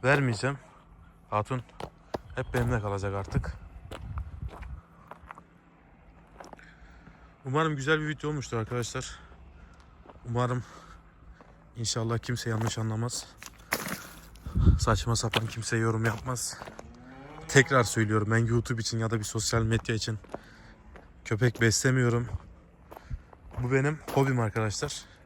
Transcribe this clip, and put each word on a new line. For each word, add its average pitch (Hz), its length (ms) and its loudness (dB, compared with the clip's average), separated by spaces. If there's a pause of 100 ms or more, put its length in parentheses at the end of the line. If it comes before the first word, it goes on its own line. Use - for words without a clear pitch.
vermeyeceğim. 135 540 2 (720)
Hatun 110 320 -2 (720)
hep 127 200 -6
benimle 120 260 2
kalacak 101 340 -2
artık. - 400 -2 (4000)
Umarım 151 320 2
güzel 151 240 2
bir 151 80 -2
video 151 220 -4
olmuştur 135 260 -4
arkadaşlar. 120 600 -4 (1080)
Umarım 123 340 0 (1120)
inşallah 117 420 -2
kimse 117 320 -4
yanlış 110 280 -2
anlamaz. 110 480 -4 (1500)
Saçma 113 360 4
sapan 113 300 0
kimse 110 300 -4
yorum 113 280 2
yapmaz. 120 540 -4 (920)
Tekrar 135 360 8
söylüyorum, 107 460 2
ben 113 160 4
YouTube 117 340 0
için 113 180 -2
ya 110 120 0
da 117 80 0
bir 104 60 -4
sosyal 113 380 0
medya 113 320 2
için 110 240 -2 (1040)
köpek 117 360 2
beslemiyorum. 120 680 4 (1300)
Bu 123 140 0
benim 143 260 4 (160)
hobim 135 260 4
arkadaşlar. 110 640 -2 (220)